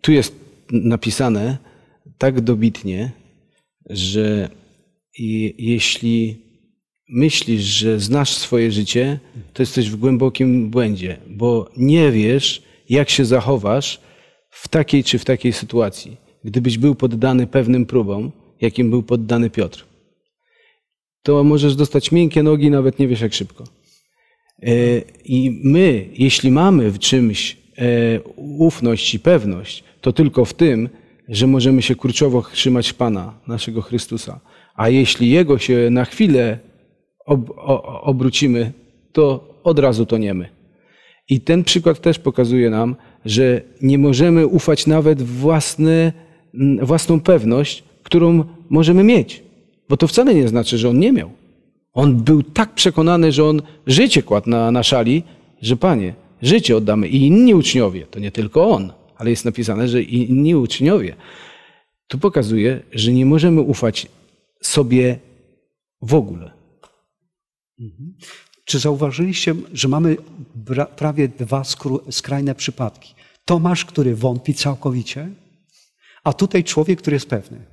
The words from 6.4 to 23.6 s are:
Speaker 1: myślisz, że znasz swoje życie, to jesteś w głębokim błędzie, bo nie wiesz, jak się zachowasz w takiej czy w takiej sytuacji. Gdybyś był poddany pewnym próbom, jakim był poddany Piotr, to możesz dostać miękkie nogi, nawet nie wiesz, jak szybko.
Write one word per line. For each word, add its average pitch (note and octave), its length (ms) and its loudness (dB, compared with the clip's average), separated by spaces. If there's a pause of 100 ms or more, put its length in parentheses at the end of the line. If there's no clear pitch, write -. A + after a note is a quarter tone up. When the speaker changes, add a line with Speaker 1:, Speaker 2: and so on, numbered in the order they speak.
Speaker 1:
myślisz, A#2+ 520 -2
że G#2+ 380 -2
znasz C3 300 -2
swoje A#2 420 -2
życie, B2 480 -2 (340)
to C3+ 100 -2
jesteś A#2 260 -2
w G#2+ 60 -8
głębokim B2 760 0
błędzie, G#2 480 -4 (100)
bo A2+ 500 -2
nie C#3+ 340 4
wiesz, A#2 520 -2 (260)
jak C#3 200 0
się C3+ 160 0
zachowasz A#2 760 -2 (480)
w - 180 -20
takiej C#3+ 360 0
czy A#2+ 160 -2
w - 60 -8
takiej B2+ 280 -2
sytuacji. A2+ 640 -6 (260)
Gdybyś A2+ 340 -2
był C#3 180 2
poddany B2 520 0
pewnym B2+ 380 0
próbom, A2 460 -4 (300)
jakim A#2 280 -2
był A#2+ 140 0
poddany A#2 460 -2
Piotr, - 360 -8 (1400)
to C#3+ 200 4
możesz D3 320 4
dostać C#3+ 360 0
miękkie D#3+ 320 2
nogi, D3+ 260 2
nawet C3+ 300 2
nie C#3 80 2
wiesz, A#2 140 -2
jak A2 120 -4
szybko. - 300 -10 (1000)